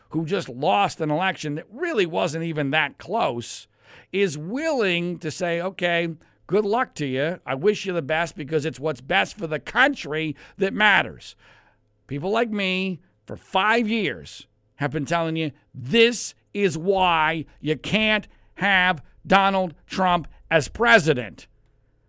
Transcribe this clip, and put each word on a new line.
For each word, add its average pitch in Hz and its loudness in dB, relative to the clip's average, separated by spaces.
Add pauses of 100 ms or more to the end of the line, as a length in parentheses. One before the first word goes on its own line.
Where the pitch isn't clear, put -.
(100)
who 160 -2
just 165 -4
lost 170 0
an 151 0
election 151 -2
that 160 -8
really 254 0
wasn't 165 -2
even 151 -2
that 147 0
close, 151 -4 (460)
is 185 0
willing 180 0
to 160 -6
say, 170 -2
"Okay, 175 -2 (320)
good 196 2
luck 240 -2
to 147 -4
you. 139 -2
I 135 -4
wish 196 0
you 180 -4
the 165 -2
best 160 -2
because 151 -2
it's 131 -8
what's 151 -4
best 185 0
for 190 -6
the 151 -4
country 160 0 (220)
that 196 -2
matters." 185 2 (680)
People 143 -6
like 220 0
me, 190 -2 (240)
for - -12
five 214 2
years, 147 -4 (300)
have 143 -2
been 143 -4
telling 165 0
you, 156 -2 (200)
this 226 2 (180)
is 196 0
why 165 2 (140)
you 151 -2
can't 214 0 (300)
have 185 2 (240)
Donald 190 4 (140)
Trump 180 0 (240)
as 156 4
president. 151 2 (640)